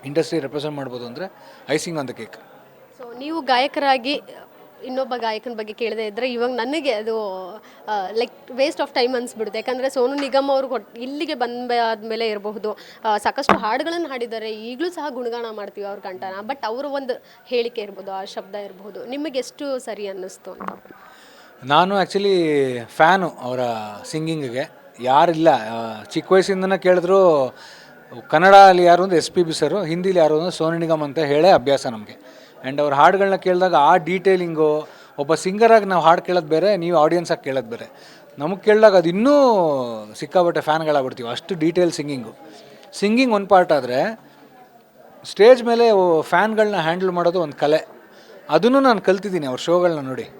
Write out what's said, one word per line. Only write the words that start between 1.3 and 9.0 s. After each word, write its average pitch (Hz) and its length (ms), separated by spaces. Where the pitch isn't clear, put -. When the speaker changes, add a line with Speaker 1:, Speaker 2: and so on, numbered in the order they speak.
Speaker 1:
icing 160 240
on 127 120
the 113 80
cake. 110 160
Speaker 2:
So 240 180
ನೀವು 311 220
ಗಾಯಕರಾಗಿ 269 800
ಇನ್ನೊಬ್ಬ 254 320
ಗಾಯಕನ 226 360
ಬಗ್ಗೆ 214 200
ಕೇಳದೆ 214 340
ಇದ್ರೆ 233 260
ಇವಾಗ 240 160
ನನಗೆ 262 420
ಅದು, 214 540
ಆ, 202 240
like 233 200
waste 262 300
of - 140
time 254 220